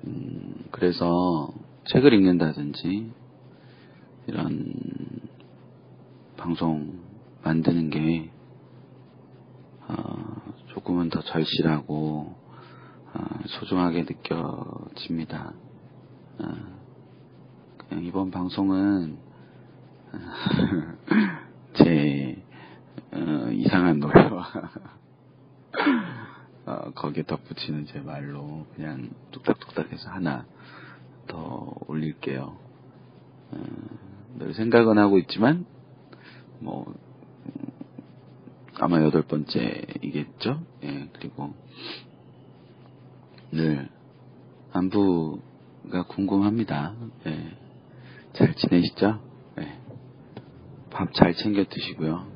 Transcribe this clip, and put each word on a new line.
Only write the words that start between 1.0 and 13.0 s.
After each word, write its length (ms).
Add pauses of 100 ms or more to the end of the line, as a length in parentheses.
책을 260
읽는다든지 960 (1160)
이런 480 (1600)
방송 640 (420)
만드는 480
게, 400 (1600)
어, 60 (720)
조금은 420
더 100
절실하고, 1120 (800)